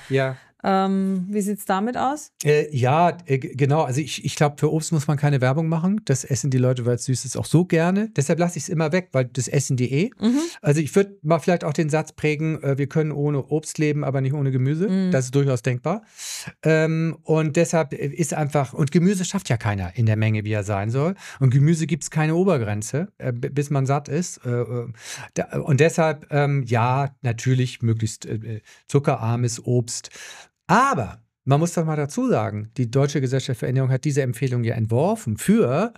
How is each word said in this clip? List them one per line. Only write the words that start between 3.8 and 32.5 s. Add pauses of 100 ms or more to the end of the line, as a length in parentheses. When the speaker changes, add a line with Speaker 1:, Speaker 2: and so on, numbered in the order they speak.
Speaker 1:
Also
ich,
ich
glaub,
für
Obst
muss
man
keine
Werbung
machen.
Das
essen
die
Leute,
weil's
süß
ist,
auch
so
gerne.
Deshalb
lass
ich's
immer
weg,
weil
das
essen
die
eh. (100)
Speaker 2:
Mhm. (220)
Speaker 1:
Also
ich
würd
mal
vielleicht
auch
den
Satz
prägen,
äh,
wir
können
ohne
Obst
leben,
aber
nicht
ohne
Gemüse.
Speaker 2:
Mhm.
Speaker 1:
Das
ist
durchaus
denkbar. (600)
Ähm,
und
deshalb,
äh,
ist
einfach,
und
Gemüse
schafft
ja
keiner
in
der
Menge,
wie
er
sein
soll. (240)
Und
Gemüse
gibt's
keine
Obergrenze,
äh,
b-,
bis
man
satt
ist.
Äh,
äh, (460)
da,
und
deshalb,
ähm,
ja,
natürlich
möglichst,
äh,
äh, (260)
zuckerarmes
Obst. (580)
Aber (260)
man
muss
doch
mal
dazu
sagen,